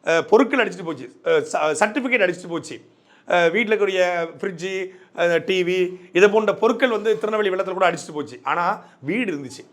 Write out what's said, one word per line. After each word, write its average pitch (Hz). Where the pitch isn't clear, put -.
அஹ், 165
பொருட்கள் 226
அடிச்சிட்டு 180
போச்சு, 147
அஹ், 165
ச-, 156
சர்டிஃபிகேட் 240
அடிச்சிட்டு 180
போச்சு, 156
அஹ், 170
வீட்ல 214
இருக்கக்கூடிய 180
ஃப்ரிட்ஜு, 190
அஹ், 170
டி 185
வி, 180
இதை 190
போன்ற 208
பொருட்கள் 240
வந்து 214
திருநெல்வேலி 214
வெள்ளத்துல 185
கூட 180
அடிச்சிட்டு 160
போச்சு. 143
ஆனா, 175
வீடு 190
இருந்துச்சு. 127